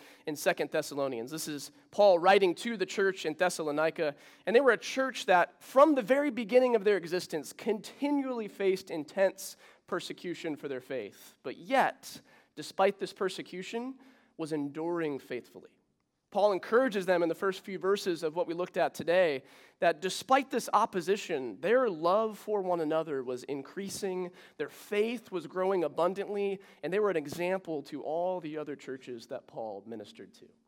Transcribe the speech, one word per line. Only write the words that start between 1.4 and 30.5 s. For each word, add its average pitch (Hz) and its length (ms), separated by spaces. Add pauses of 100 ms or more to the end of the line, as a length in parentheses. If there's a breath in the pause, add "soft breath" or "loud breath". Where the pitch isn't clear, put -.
is 147 240 (180 loud breath)
Paul 196 300
writing 190 360
to 233 220
the 185 80
church 190 400
in 156 80
Thessalonica, 156 800 (320 loud breath)
and 196 100
they 240 40
were 262 140
a 208 40
church - 480
that 180 380
from 294 320
the 254 80
very 277 260
beginning 240 460
of 208 80
their 202 140
existence 165 560
continually 254 920
faced 190 440
intense 175 640 (300 loud breath)
persecution 170 680
for 147 120
their 131 140
faith. - 600
But 131 160
yet, 196 640 (340 soft breath)
despite 196 440
this 190 120
persecution, 190 840 (420 loud breath)
was 160 160
enduring 156 640
faithfully. 113 520 (640)
Paul 202 200
encourages 202 560
them 180 160
in 165 60
the 165 40
first 190 320
few 190 140
verses 185 420
of 156 140
what 170 100
we 165 80
looked 175 240
at 160 160
today 165 480 (380 loud breath)
that 165 200
despite 247 520
this 233 220
opposition, 175 880
their 233 300
love 196 480
for 208 240
one 180 200
another 156 420
was 123 220
increasing, 185 840 (280 loud breath)
their 143 120
faith 220 640
was 170 160
growing 185 380
abundantly, 190 760 (240 loud breath)
and 147 100
they 202 60
were 208 100
an 175 80
example 165 640
to 147 220
all 180 380
the 156 180
other 147 160
churches 131 500
that - 220
Paul 107 400
ministered 104 480
to. - 100 (220)